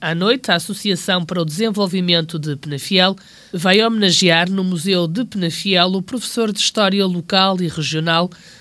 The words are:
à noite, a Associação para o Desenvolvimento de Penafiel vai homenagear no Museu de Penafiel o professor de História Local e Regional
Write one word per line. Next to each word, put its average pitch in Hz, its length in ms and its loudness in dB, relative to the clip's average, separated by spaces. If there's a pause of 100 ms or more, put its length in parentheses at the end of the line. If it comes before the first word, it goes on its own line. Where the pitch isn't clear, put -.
à 160 120 -2
noite, 214 380 0
a 175 60 2
Associação 185 680 -2
para 180 160 -4
o 170 40 0
Desenvolvimento 175 920 0
de 147 200 -4
Penafiel 185 600 0 (360)
vai 185 280 4
homenagear 185 720 4
no 196 140 0
Museu 180 420 0
de 185 180 -2
Penafiel 180 720 0
o 190 80 -2
professor 226 500 -4
de 208 60 -6
História 196 480 2
Local 185 540 0
e 175 80 -2
Regional 160 600 0 (320)